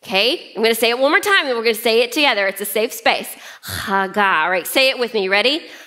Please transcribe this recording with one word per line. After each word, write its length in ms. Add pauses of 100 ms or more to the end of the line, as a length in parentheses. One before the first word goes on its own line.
okay? 500
I'm 80
gonna 120
say 160
it 80
one 120
more 100
time, 260
and 100
we're 80
gonna 100
say 280
it 100
together. 340
It's 140
a 40
safe 280
space. 360 (360)
Chagah, 800
all 60
right, 160
say 240
it 80
with 160
me. 140
Ready? 380 (200)